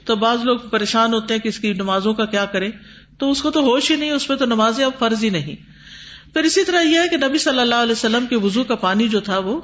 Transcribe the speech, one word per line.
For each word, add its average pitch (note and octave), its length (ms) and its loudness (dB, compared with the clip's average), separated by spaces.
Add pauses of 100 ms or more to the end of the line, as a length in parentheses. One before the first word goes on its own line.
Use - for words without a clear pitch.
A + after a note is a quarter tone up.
تو A3+ 100 0
بعض A#3 280 0
لوگ B3 140 2 (140)
پریشان A3+ 420 2
ہوتے A3 200 -2
ہیں A3 80 -2
کہ A3+ 60 -4
اس G#3 120 -4
کی G#3+ 140 -2
نمازوں G3 400 0
کا A3 120 -2
کیا G#3 200 0
کریں، G3 240 -2 (480)
تو C#4 140 0
اس C#4 100 -2
کو D4+ 100 -2
تو D#4 100 2
ہوش C4+ 300 2
ہی D#4+ 40 2
نہیں، D4+ 160 -2
اس C#4+ 160 -2
پہ C4+ 80 0
تو C4+ 100 0
نمازیں A3+ 400 2
اب C4 140 0
فرض A3+ 240 0
ہی A3 60 2
نہیں۔ D3+ 260 -4 (800)
پھر D#4+ 100 0
اسی F4 200 2
طرح F4+ 180 2
یہ E4 180 4
ہے F4 80 4
کہ E4+ 100 0
نبی C#4 200 0
صلی C#4 220 0
اللہ A#3+ 220 2
علیہ A#3 100 2
وسلم A#3 340 0
کے A#3+ 100 0
وضو G#3 280 2
کا B3 120 -2
پانی G#3 320 2
جو G#3+ 120 0
تھا G3 200 -2
وہ G3+ 240 -2